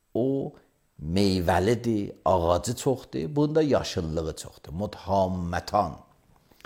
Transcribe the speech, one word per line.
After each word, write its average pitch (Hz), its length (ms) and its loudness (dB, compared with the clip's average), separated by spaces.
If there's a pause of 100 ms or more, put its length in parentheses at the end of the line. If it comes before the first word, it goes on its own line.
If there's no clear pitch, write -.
(140)
o 135 380 0 (460)
meyvəlidir, 95 1120 2 (120)
ağacı 87 520 2
çoxdur, 143 600 -4
bunda 151 260 2
yaşıllığı 82 720 -2
çoxdur. - 360 -16
Mudhammatan. 92 1200 -2 (680)